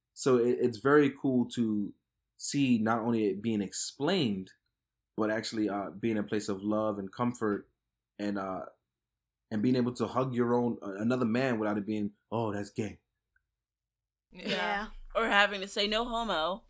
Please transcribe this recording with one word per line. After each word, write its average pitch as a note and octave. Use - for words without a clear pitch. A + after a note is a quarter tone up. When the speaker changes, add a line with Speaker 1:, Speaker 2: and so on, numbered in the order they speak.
Speaker 1:
So C3
it, B2
it's A#2+
very C#3+
cool B2+
to G#2+
see C3+
not A2
only A2+
it G2
being A2
explained, A2
but A2
actually, A2
uh, G2
being A2+
a G#2
place G#2
of G2
love G#2+
and G2
comfort A2+
and, G2+
uh, F#2+
and A2+
being B2+
able B2
to A#2
hug B2
your A#2+
own, A#2+
uh, G2+
another A#2+
man A#2+
without G#2+
it G2
being, G#2
"Oh, A2
that's G2+
gay." G2+
Speaker 2:
Yeah. F#3
Speaker 3:
Yeah. G3+
Speaker 4:
Or A3
having G3+
to G3
say, G#3
"No A3
homo." G3